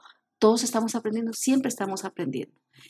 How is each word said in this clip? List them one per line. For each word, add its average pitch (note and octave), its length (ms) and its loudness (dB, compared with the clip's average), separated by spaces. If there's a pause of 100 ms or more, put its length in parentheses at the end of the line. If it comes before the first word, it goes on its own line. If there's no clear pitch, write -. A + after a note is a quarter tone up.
(380)
Todos A#3 260 6
estamos A3+ 320 -2
aprendiendo, A3+ 360 -4
siempre C4 380 2
estamos G3 340 -4
aprendiendo. C#3 500 -6 (360)